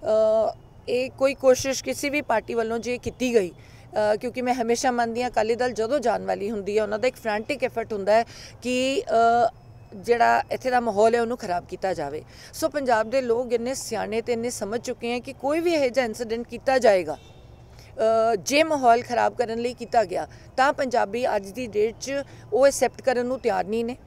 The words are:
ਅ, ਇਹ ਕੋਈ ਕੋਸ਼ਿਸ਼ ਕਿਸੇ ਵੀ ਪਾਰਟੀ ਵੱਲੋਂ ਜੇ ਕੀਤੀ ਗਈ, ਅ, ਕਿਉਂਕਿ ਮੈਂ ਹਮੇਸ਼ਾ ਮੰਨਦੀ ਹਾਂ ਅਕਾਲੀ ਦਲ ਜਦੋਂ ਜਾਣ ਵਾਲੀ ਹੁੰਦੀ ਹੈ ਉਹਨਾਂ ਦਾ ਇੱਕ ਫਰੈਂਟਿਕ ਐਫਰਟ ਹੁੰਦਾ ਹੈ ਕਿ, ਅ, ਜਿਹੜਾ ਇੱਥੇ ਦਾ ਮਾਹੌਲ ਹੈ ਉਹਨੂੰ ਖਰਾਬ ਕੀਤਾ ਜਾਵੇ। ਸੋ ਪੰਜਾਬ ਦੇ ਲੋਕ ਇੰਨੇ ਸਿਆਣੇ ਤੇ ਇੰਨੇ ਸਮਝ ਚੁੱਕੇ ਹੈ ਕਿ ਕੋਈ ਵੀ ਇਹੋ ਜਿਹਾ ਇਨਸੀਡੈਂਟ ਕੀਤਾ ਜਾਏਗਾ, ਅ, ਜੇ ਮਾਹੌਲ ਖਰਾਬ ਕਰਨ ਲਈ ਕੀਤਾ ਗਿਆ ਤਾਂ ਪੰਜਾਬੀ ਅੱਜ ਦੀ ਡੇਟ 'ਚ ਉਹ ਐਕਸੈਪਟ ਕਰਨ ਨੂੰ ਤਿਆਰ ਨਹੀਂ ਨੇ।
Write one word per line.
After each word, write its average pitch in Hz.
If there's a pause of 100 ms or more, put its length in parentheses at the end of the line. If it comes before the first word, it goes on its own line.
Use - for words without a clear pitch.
ਅ, 220 (320)
ਇਹ 254
ਕੋਈ 269
ਕੋਸ਼ਿਸ਼ 262
ਕਿਸੇ 262
ਵੀ 294
ਪਾਰਟੀ 233
ਵੱਲੋਂ 226
ਜੇ 240
ਕੀਤੀ 240
ਗਈ, 190
ਅ, -
ਕਿਉਂਕਿ 247
ਮੈਂ 247
ਹਮੇਸ਼ਾ 240
ਮੰਨਦੀ 240
ਹਾਂ 247
ਅਕਾਲੀ 226
ਦਲ 247
ਜਦੋਂ 220
ਜਾਣ 202
ਵਾਲੀ 190
ਹੁੰਦੀ 202
ਹੈ 214
ਉਹਨਾਂ 208
ਦਾ 226
ਇੱਕ 254
ਫਰੈਂਟਿਕ 240
ਐਫਰਟ 226
ਹੁੰਦਾ 196
ਹੈ 226 (360)
ਕਿ, 254 (420)
ਅ, - (420)
ਜਿਹੜਾ 233
ਇੱਥੇ 254
ਦਾ 247
ਮਾਹੌਲ 226
ਹੈ 233
ਉਹਨੂੰ 233
ਖਰਾਬ 175
ਕੀਤਾ 185
ਜਾਵੇ। 151 (300)
ਸੋ 311
ਪੰਜਾਬ 240
ਦੇ 269
ਲੋਕ 240
ਇੰਨੇ 240
ਸਿਆਣੇ 214
ਤੇ 240
ਇੰਨੇ 233
ਸਮਝ 226
ਚੁੱਕੇ 233
ਹੈ 247
ਕਿ 254
ਕੋਈ 285
ਵੀ 339
ਇਹੋ 277
ਜਿਹਾ 247
ਇਨਸੀਡੈਂਟ 226
ਕੀਤਾ 262
ਜਾਏਗਾ, 190 (1160)
ਅ, -
ਜੇ 254
ਮਾਹੌਲ 262
ਖਰਾਬ 214
ਕਰਨ 226
ਲਈ 240
ਕੀਤਾ 233
ਗਿਆ 170 (300)
ਤਾਂ 277
ਪੰਜਾਬੀ 240 (100)
ਅੱਜ 196
ਦੀ 226
ਡੇਟ 208
'ਚ 269 (400)
ਉਹ 254
ਐਕਸੈਪਟ 262
ਕਰਨ 247
ਨੂੰ 247
ਤਿਆਰ 190
ਨਹੀਂ 226
ਨੇ। 247